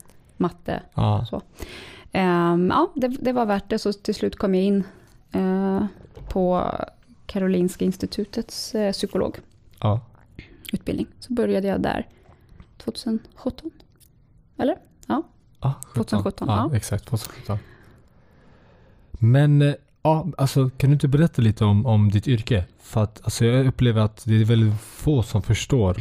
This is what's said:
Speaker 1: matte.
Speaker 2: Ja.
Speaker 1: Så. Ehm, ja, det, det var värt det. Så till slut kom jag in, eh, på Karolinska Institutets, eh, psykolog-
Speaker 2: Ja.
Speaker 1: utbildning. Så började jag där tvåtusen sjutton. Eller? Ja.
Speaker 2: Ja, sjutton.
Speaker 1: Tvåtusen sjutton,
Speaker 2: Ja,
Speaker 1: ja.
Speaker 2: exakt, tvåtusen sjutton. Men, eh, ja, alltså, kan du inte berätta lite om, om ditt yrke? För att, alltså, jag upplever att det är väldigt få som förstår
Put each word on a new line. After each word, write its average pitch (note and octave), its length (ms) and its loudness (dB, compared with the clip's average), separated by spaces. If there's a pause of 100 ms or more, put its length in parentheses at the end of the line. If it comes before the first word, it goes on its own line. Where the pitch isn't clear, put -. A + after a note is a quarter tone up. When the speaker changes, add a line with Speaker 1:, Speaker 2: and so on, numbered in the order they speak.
(360)
Speaker 1:
matte. - 460 -6 (120)
Speaker 2:
Ja. G#2+ 360 0
Speaker 1:
Så. - 120 -8 (680)
Ehm, F3 640 2
ja, F4 200 0
det, B3+ 140 -2
det B3+ 240 -4
var B3 140 0
värt G3 240 -2
det. A3 80 0
Så G#3 140 -2
till G#3 220 -6
slut G3+ 220 -6
kom G3 180 0
jag F#3 100 2
in, G3 200 2 (480)
eh, F#3+ 520 -2 (440)
på F3+ 440 0 (540)
Karolinska F#3 580 -2
Institutets, - 880 -6
eh, G#3 180 0
psykolog- - 440 -4 (440)
Speaker 2:
Ja. G#2+ 200 0 (720)
Speaker 1:
utbildning. - 340 -6 (140)
Så - 120 -12
började G3+ 360 0
jag F#3+ 120 -2
där - 260 -4 (800)
tvåtusen A3+ 340 -6 (160)
sjutton. C4 360 -10 (880)
Eller? B3+ 180 -2 (300)
Ja. B3 160 -2 (380)
Speaker 2:
Ja, C#3 220 -2
sjutton. - 120 -16
Speaker 1:
Tvåtusen G#2+ 280 -2
sjutton, - 260 -6
Speaker 2:
Ja, A2+ 240 0
Speaker 1:
ja. B2 40 0
Speaker 2:
exakt, - 300 -6
tvåtusen - 260 -6
sjutton. - 260 -6 (1500)
Men, C#3+ 500 4
eh, C#3+ 120 2 (280)
ja, D#3 240 2 (120)
alltså, C3+ 380 0
kan C3+ 140 4
du D3 40 6
inte C#3+ 140 2
berätta D3 340 2
lite A2 220 2
om, G#2 220 4
om G#2+ 240 4
ditt G#2 180 0
yrke? A2+ 360 0 (140)
För - 240 -4
att, - 220 -4
alltså, - 200 0
jag B2+ 220 4
upplever A#2+ 340 2
att - 260 -2
det A2 140 4
är A2 40 4
väldigt A2 360 4
få - 420 -2
som G2+ 200 -2
förstår G#2 580 2